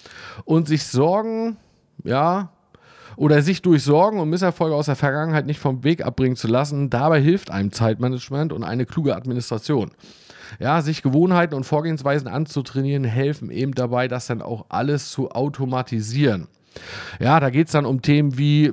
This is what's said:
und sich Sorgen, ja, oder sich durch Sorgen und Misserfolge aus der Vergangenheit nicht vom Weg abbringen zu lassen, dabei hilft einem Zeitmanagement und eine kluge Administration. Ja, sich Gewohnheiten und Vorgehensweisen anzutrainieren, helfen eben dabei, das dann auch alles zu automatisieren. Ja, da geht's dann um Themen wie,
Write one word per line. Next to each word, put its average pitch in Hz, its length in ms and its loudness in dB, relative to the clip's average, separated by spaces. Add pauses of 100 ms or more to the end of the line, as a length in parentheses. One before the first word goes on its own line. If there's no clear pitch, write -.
(460)
und 160 220 2
sich 147 180 0
Sorgen, 220 720 0 (460)
ja, 165 460 0 (680)
oder 147 240 4
sich 170 200 0
durch 160 220 4
Sorgen 175 360 4
und 156 100 0
Misserfolge 170 460 0
aus 147 100 0
der 143 100 0
Vergangenheit 151 500 0
nicht 147 140 -4
vom 131 240 -2
Weg 160 200 0
abbringen 127 340 0
zu - 100 -4
lassen, 139 420 0
dabei 143 320 2
hilft 170 300 2
einem 196 200 -2
Zeitmanagement 127 800 -2
und 123 100 -6
eine 113 220 -2
kluge 139 300 -2
Administration. 120 760 -4 (680)
Ja, 151 220 2
sich 151 220 -4
Gewohnheiten 170 500 2
und 135 120 -4
Vorgehensweisen 147 640 0
anzutrainieren, 139 760 -2
helfen 131 480 -2
eben 127 240 -4
dabei, 123 320 0
das 123 180 -6
dann 117 160 -4
auch 113 280 -10
alles 139 420 -2
zu - 180 -4
automatisieren. 127 1200 -2 (720)
Ja, 147 200 4
da 139 100 2
geht's 147 220 2
dann 147 140 2
um 127 160 0
Themen 147 360 2
wie, 147 360 4